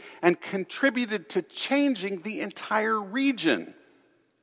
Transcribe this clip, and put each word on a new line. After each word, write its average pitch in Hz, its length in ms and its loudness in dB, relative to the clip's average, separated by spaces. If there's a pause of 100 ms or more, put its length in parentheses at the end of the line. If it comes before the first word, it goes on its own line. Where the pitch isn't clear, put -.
(200)
and 175 180 4
contributed 214 920 -2
to 190 100 2
changing 202 800 0
the 214 220 -6
entire 214 580 0
region. 196 720 0 (720)